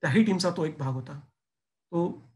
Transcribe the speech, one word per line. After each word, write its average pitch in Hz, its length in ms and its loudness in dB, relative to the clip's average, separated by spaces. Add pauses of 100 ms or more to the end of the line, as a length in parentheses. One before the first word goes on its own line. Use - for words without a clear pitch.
त्याही 170 240 4
टीमचा 185 260 2
तो 165 140 -2
एक 156 140 -4
भाग 131 140 -4
होता. 131 280 -10 (720)
तो - 440 -4